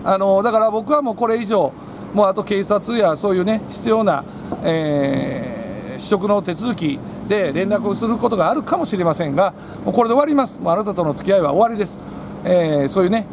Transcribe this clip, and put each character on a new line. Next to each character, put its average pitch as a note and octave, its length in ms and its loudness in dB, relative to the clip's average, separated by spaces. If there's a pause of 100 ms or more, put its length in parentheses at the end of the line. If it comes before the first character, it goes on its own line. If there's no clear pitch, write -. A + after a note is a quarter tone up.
あ F#3+ 120 4
の、 G3 260 4
だ A#3 100 2
か A3 60 4
ら A3 120 4
僕 A3 220 -2
は D4 100 4
も A#3 100 -2
う - 20 -4
こ A#3 120 0
れ A3+ 140 0
以 G#3+ 60 -4
上、 F#3+ 260 2 (420)
も G#3 100 6
う - 40 6
あ F#3+ 60 0
と G#3 100 -4
警 G3 200 0
察 G#3 320 0
や F3 200 4
そ G3+ 160 0
う F#3+ 40 2
い F3+ 40 2
う F3 40 0
ね、 G#3+ 240 0
必 - 200 -6
要 A3 160 4
な、 D#3+ 200 2 (380)
え C3+ 1300 -2
ー、 C3 40 -10
司 - 80 -4
職 G3+ 200 0
の G3+ 120 2
手 F3+ 140 -6
続 G#3+ 200 -4
き C#3+ 240 -2 (300)
で F#3+ 240 2
連 F#3 160 0
絡 G#3 200 0
を G3 60 0
す A3+ 120 -2
る A#3 100 0
こ A3+ 140 0
と A3 60 -2
が E3+ 140 2
あ B3+ 40 0
る C#4+ 80 -2
か - 160 -2
も D#4+ 80 -2
し G#3 100 -2
れ F3+ 80 -2
ま D#3+ 100 2
せ E3 120 -4
ん C#3 80 -4
が、 F3+ 180 2 (320)
も G3+ 60 -8
う - 40 -8
こ A#3+ 100 4
れ A3+ 40 0
で A#3 60 2
終 C#4 60 6
わ D4 60 2
り D4+ 80 0
ま C4+ 120 4
す。 - 120 -10
も E3+ 120 -2
う - 20 4
あ F3 40 4
な G#3 80 -2
た G3+ 100 -4
と F3+ 100 0
の D3+ 80 0
付 - 180 -4
き G3 40 6
合 F#3+ 40 6
い - 40 4
は C#3+ 100 2
終 F3 80 4
わ A3+ 80 6
り A3+ 80 -4
で G3+ 100 -2
す。 - 120 -10 (460)
え D#3+ 400 2
ー、 C3+ 40 0
そ F#3+ 120 0
う F3+ 40 4
い F3+ 40 2
う - 20 2
ね G#3+ 220 0